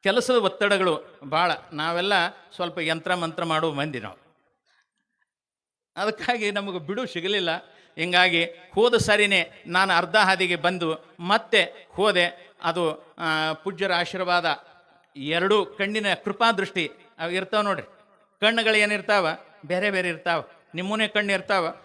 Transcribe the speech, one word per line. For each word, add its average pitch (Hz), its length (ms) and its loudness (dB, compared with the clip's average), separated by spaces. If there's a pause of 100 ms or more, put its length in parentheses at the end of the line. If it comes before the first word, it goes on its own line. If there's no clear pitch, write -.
ಕೆಲಸದ 240 320 2
ಒತ್ತಡಗಳು 190 840 0 (120)
ಭಾಳ, 165 200 2 (220)
ನಾವೆಲ್ಲ 170 560 0
ಸ್ವಲ್ಪ - 500 -10
ಯಂತ್ರ 160 360 -2
ಮಂತ್ರ 170 280 -4
ಮಾಡೋ 160 280 0
ಮಂದಿ 139 280 -6
ನಾವು. 101 180 -14 (1800)
ಅದಕ್ಕಾಗಿ 214 560 -2
ನಮಗೆ 196 280 -6
ಬಿಡು 208 280 -6
ಸಿಗಲಿಲ್ಲ. 175 500 -4 (400)
ಹಿಂಗಾಗಿ 175 480 2
ಹೋದ - 520 0
ಸಾರಿನೇ 202 680 2
ನಾನು 185 260 2
ಅರ್ಧ 175 220 2
ಹಾದಿಗೆ 185 400 4
ಬಂದು 170 640 -2
ಮತ್ತೆ 196 720 0
ಹೋದೆ. 180 600 0 (100)
ಅದು, 165 560 -4
ಆ, 160 340 -2
ಪೂಜ್ಯರ 185 400 -4
ಆಶೀರ್ವಾದ, 175 680 0 (560)
ಎರಡು 175 500 0
ಕಣ್ಣಿನ 208 480 -2
ಕೃಪಾ 214 380 0
ದೃಷ್ಟಿ 190 400 -4 (280)
ಅವು 165 120 -6
ಇರ್ತಾವ 190 300 -2
ನೋಡ್ರಿ. 190 400 -4 (400)
ಕಣ್ಣುಗಳು 220 340 2
ಏನಿರ್ತಾವ, 208 520 2 (380)
ಬೇರೆ 180 260 0
ಬೇರೆ 185 180 -2
ಇರ್ತಾವ. 165 340 -2 (320)
ನಿಮ್ಮನೆ 208 320 -2
ಕಣ್ಣು 208 260 0
ಇರ್ತಾವ 190 400 0 (120)